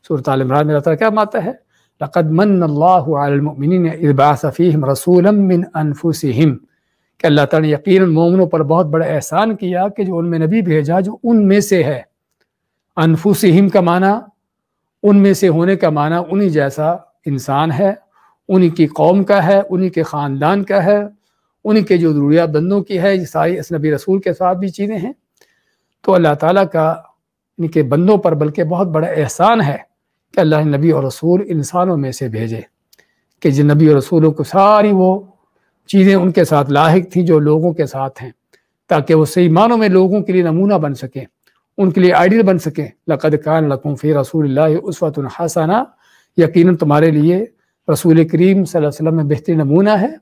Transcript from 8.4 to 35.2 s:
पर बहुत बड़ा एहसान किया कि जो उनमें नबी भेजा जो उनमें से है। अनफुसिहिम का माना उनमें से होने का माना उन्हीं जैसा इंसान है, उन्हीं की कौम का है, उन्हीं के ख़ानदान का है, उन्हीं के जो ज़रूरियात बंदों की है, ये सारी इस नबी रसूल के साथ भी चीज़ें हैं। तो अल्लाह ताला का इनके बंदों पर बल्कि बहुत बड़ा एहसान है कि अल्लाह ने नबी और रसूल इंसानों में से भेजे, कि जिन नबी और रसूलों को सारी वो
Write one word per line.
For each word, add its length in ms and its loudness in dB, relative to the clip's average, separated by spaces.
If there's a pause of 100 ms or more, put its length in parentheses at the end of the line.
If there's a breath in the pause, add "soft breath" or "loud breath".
पर 160 -2
बहुत 240 0
बड़ा 180 -2
एहसान 500 -2
किया 340 -4
कि 160 -6
जो 120 -4
उनमें 220 -4
नबी 240 0
भेजा 380 0
जो 220 -8
उनमें 380 4
से 220 0
है। 220 -4 (920)
अनफुसिहिम 720 2
का 140 2
माना 280 2 (920)
उनमें 300 4
से 160 0
होने 260 0
का 160 0
माना 300 -2
उन्हीं 300 -2
जैसा 360 -2 (400)
इंसान 440 -4
है, 260 -2 (520)
उन्हीं 220 4
की 180 0
कौम 340 2
का 180 2
है, 220 2
उन्हीं 260 -4
के 140 -4
ख़ानदान 600 -2
का 180 -2
है, 280 0 (560)
उन्हीं 180 2
के 140 0
जो 160 0
ज़रूरियात 360 2
बंदों 320 -2
की 160 -8
है, 200 0
ये 80 -6
सारी 320 -4
इस 160 -10
नबी 180 -2
रसूल 280 -2
के 140 -4
साथ 220 -2
भी 140 -6
चीज़ें 300 -8
हैं। 140 -8 (920)
तो 100 -2
अल्लाह 220 0
ताला 300 0
का 220 -2 (720)
इनके 240 -2
बंदों 340 2
पर 180 0
बल्कि 280 -2
बहुत 240 -2
बड़ा 200 -2
एहसान 540 0
है 160 -2 (560)
कि 80 2
अल्लाह 220 2
ने 140 0
नबी 140 2
और 140 0
रसूल 360 -2
इंसानों 560 -2
में 140 -4
से 180 -8
भेजे, 360 -8 (760)
कि 100 2
जिन 200 2
नबी 160 4
और 100 6
रसूलों 340 2
को 120 -8
सारी 480 2
वो 460 0 (520)